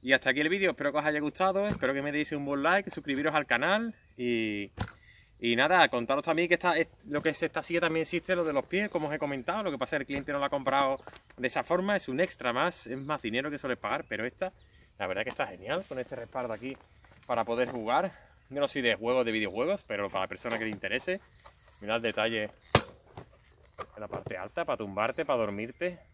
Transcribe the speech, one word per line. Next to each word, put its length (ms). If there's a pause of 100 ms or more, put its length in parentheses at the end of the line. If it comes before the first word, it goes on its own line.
Y 120
hasta 180
aquí 100
el 80
vídeo. 220
Espero 220
que 60
os 60
haya 140
gustado. 480
Espero 260
que 100
me 100
deis 180
un 140
buen 180
like, 260
suscribiros 460
al 120
canal. 500 (200)
Y, 540 (720)
y 160
nada, 320
contaros 340
también 240
que 80
esta, 240
es-, 80 (180)
lo 160
que 100
es 120
esta 220
silla 160
también 220
existe, 340
lo 80
de 80
los 140
pies, 220
como 200
os 60
he 40
comentado. 460
Lo 80
que 60
pasa 180
es 20
que 40
el 40
cliente 260
no 60
lo 60
ha 60
comprado 520 (340)
de 120
esa 160
forma. 320
Es 120
un 120
extra 320
más. 340
Es 100
más 240
dinero 300
que 80
sueles 200
pagar. 300
Pero 160
esta, 280 (480)
la 80
verdad 160
que 60
está 180
genial. 400
Con 100
este 160
respaldo 380
aquí 240 (500)
para 180
poder 260
jugar. 600 (180)
Yo 100
no 80
soy 140
de 120
juegos, 300
de 80
videojuegos, 520
pero 260
para 140
la 40
persona 300
que 60
le 60
interese. 500 (600)
Mirad 160
el 60
detalle 420
en 1600
la 60
parte 300
alta, 300
para 100
tumbarte, 480
para 140
dormirte. 600 (160)